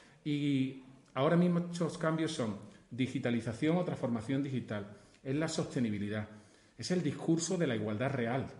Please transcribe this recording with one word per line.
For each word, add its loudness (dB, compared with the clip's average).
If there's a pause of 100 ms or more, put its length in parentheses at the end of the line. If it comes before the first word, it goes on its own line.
(240)
Y 0 (320)
ahora 4
mismo 6 (100)
estos -2
cambios 0
son -2 (340)
digitalización 0
o 2
transformación -2
digital, -4 (260)
es -2
la 0
sostenibilidad, -2 (480)
es -4
el 2
discurso 2
de 2
la 2
igualdad 0
real 0 (120)